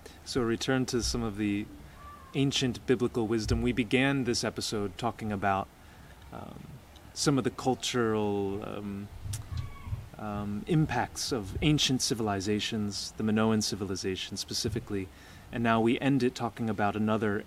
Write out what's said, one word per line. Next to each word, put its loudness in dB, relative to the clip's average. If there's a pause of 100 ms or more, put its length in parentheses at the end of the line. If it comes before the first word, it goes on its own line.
(240)
So -2
return 2
to 0
some -2
of -4
the 0 (680)
ancient 0
biblical 2
wisdom. 0
We 2
began 2
this 0
episode -4
talking -4
about, 2 (640)
um, -14 (540)
some 4
of 2
the 2
cultural, 0
um, -6 (1120)
um, -4
impacts 2
of -4
ancient 4
civilizations, 0
the -4
Minoan 4
civilization -4
specifically, -4 (420)
and -2
now 6
we 4
end 4
it 4
talking -2
about 2
another 2